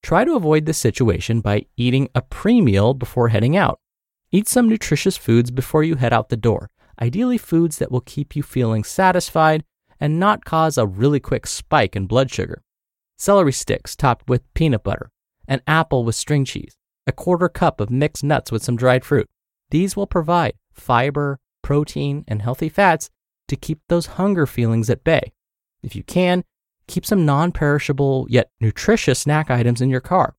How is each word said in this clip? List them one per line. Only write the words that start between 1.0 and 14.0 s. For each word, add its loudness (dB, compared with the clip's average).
by -2
eating 0
a 0
pre-meal 2
before -2
heading 2
out. 0
Eat 2
some 4
nutritious 0
foods 2
before 0
you 0
head 0
out 0
the -4
door, -2
ideally 0
foods 0
that -4
will -4
keep -10
you -4
feeling -2
satisfied 0
and -2
not 0
cause 0
a 2
really 0
quick -4
spike -2
in -4
blood 0
sugar. -8
Celery 2
sticks -6
topped 0